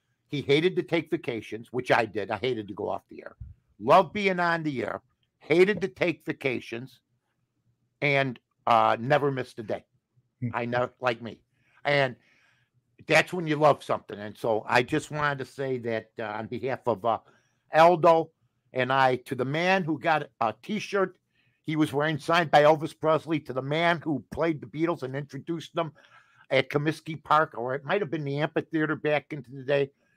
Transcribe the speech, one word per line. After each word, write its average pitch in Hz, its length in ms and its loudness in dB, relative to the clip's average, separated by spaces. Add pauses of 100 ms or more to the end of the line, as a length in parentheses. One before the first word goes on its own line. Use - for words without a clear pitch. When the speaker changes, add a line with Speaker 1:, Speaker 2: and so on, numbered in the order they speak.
(280)
Speaker 1:
He 143 120 -6
hated 156 360 2
to 180 60 0
take 160 280 -2
vacations, 120 600 -6
which 127 200 -4
I 117 140 4
did. 98 240 -6
I 107 80 -2
hated 110 300 -4
to 104 60 -12
go 98 140 -4
off 95 220 -6
the - 100 -16
air. - 160 -18 (420)
Loved 151 360 4
being 190 260 0
on 170 220 0
the 139 200 -4
air. 90 200 -6 (380)
Hated 185 420 4
to 190 60 -4
take - 360 -2
vacations. 127 760 -6 (1000)
And, 139 380 0 (280)
uh, 110 320 6
never 139 320 0
missed 127 280 -6
a 117 40 -12
day. 101 220 -8 (560)
Speaker 2:
Hmm. 123 140 -4
Speaker 1:
I 120 100 -2
never, 123 360 -2
like 123 200 0
me. 113 200 -12 (440)
And 143 320 0 (880)
that's 160 280 2
when 175 120 -4
you 151 100 0
love 147 280 4
something. 101 340 -6
And 104 200 -12
so 110 280 0
I 120 160 4
just 147 280 -4
wanted 147 300 -2
to 131 40 -8
say 135 360 -6
that, 113 380 -6
uh, 117 40 -8
on 107 240 -8
behalf 120 400 -6
of, 104 180 -2
uh, 113 140 0 (560)
Aldo 165 560 6 (420)
and 127 180 -2
I, 131 260 4
to - 180 -10
the 120 100 -2
man 175 400 0
who 151 140 -4
got 151 320 -2 (100)
a 113 220 0
T-shirt 190 560 -4 (480)
he 156 100 -2
was 151 180 2
wearing 151 240 0
signed 165 320 2
by 147 120 8
Elvis 151 360 4
Presley, 156 420 0
to 127 140 -10
the 127 80 -4
man 165 420 0
who 139 260 -4
played 160 300 -4
the 123 60 -14
Beatles 160 360 -4
and 131 140 -8
introduced 147 580 -10
them 165 180 -4 (580)
at 135 180 -4
Comiskey 151 560 -6
Park, 151 320 0
or 123 180 -6
it 135 120 -10
might 196 160 -2
have 151 80 -6
been 156 140 -6
the 139 160 -6
amphitheater 156 560 -4
back 147 360 -4
into 139 180 -14
the 135 120 -16
day. 139 280 -2 (260)